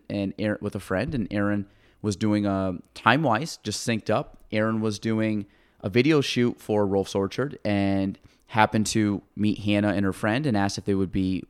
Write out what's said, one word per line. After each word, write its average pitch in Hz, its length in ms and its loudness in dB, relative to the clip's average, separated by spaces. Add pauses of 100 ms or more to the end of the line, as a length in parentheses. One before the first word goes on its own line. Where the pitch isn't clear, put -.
and 101 300 -4
Aaron, 107 220 0
with 101 160 -6
a 101 40 -4
friend, - 360 -2
and 107 160 -2
Aaron 104 340 0 (340)
was 104 140 0
doing, 104 320 2
uh, 95 280 0 (200)
time-wise, 131 680 2
just - 220 -6
synced 113 220 -2
up. 117 300 -2 (140)
Aaron 110 280 0
was 107 200 -2
doing 110 460 -2 (340)
a 107 100 -4
video 135 300 6
shoot 120 400 0
for 104 260 0
Rolf's 98 300 0
Orchard 98 480 -2
and 98 540 0 (280)
happened 107 400 2
to 104 340 0 (140)
meet 107 240 0
Hannah 104 360 2
and 98 100 0
her 95 80 0
friend 117 340 -2
and 117 100 0
asked 101 220 0
if - 60 -10
they 101 100 0
would 95 160 0
be 95 400 0